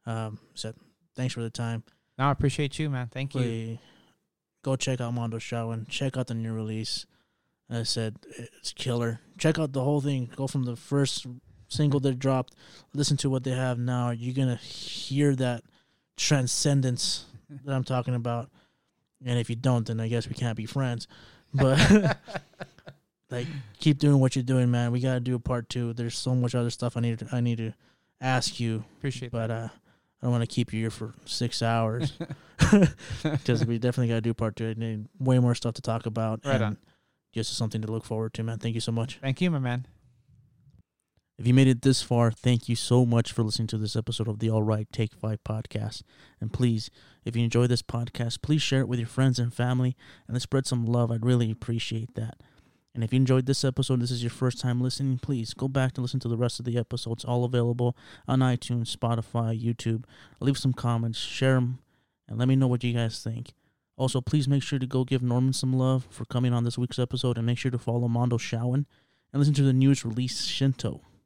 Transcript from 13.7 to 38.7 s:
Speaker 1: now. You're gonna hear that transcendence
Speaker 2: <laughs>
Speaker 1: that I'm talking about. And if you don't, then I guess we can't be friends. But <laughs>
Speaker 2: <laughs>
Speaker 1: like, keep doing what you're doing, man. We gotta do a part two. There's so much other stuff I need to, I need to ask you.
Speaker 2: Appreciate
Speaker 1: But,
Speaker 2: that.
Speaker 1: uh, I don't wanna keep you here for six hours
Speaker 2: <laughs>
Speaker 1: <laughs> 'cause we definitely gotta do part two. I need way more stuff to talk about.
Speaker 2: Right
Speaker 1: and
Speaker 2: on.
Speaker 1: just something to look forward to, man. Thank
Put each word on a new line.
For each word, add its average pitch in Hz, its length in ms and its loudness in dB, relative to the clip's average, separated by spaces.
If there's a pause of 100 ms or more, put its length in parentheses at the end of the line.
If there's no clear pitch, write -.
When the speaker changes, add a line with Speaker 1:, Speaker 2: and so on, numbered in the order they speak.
Speaker 1:
now. 123 320 0
You're 120 240 -6
gonna 131 220 2
hear - 760 0
that 123 300 -2 (520)
transcendence 131 1080 0 (180)
Speaker 2:
<laughs> 139 200 -20
Speaker 1:
that 139 100 -4
I'm 131 100 0
talking 127 300 -2
about. 120 360 -4 (720)
And 120 140 0
if 117 120 -2
you 120 60 -2
don't, 120 300 2
then 113 120 -4
I 113 100 -2
guess 117 200 -2
we 117 60 -8
can't 117 220 -4
be 110 80 -6
friends. 123 440 -4 (440)
But 143 680 6
<laughs> - 0 - (760)
Speaker 2:
<laughs> - 360 -20
Speaker 1:
like, 127 160 -6 (320)
keep 147 180 4
doing 143 220 6
what 131 160 4
you're 127 80 -2
doing, 123 260 2
man. 120 220 0
We 123 80 0
gotta 127 200 0
do 127 140 -2
a 117 60 -2
part 120 280 -4
two. 120 240 -4
There's 117 240 -6
so 127 200 0
much 123 180 0
other 120 160 0
stuff - 260 -4
I 120 40 -2
need 117 180 0
to, - 140 -10
I 123 80 -2
need 117 180 0
to 110 140 -6 (480)
ask 131 400 -2
you. 110 240 -2 (140)
Speaker 2:
Appreciate 127 340 -8
Speaker 1:
But, 113 160 -2
Speaker 2:
that. 113 160 -4
Speaker 1:
uh, 113 40 -8 (540)
I 123 40 -2
don't 123 40 2
wanna 117 160 2
keep - 260 -2
you 110 100 -2
here 113 80 -2
for 110 240 -10 (100)
six - 380 -4
hours 117 500 0 (240)
Speaker 2:
<laughs> - 100 -20 (120)
Speaker 1:
<laughs> - 0 - (840)
'cause 117 220 2
we 117 120 0
definitely 123 300 0
gotta 113 120 2
do 113 140 0
part 110 200 -2
two. 113 140 -6
I 110 60 -6
need 113 340 -6 (100)
way 127 220 4
more 123 160 4
stuff 117 180 -4
to - 80 -14
talk 113 240 -2
about. 110 380 -2
Speaker 2:
Right 139 120 2
Speaker 1:
and 113 80 2
Speaker 2:
on. 107 120 -2 (560)
Speaker 1:
just - 240 -4
something 110 260 -2
to 110 80 -6
look 110 140 -6
forward 113 300 -4
to, 117 80 -4
man. 113 160 -4
Thank 117 160 -4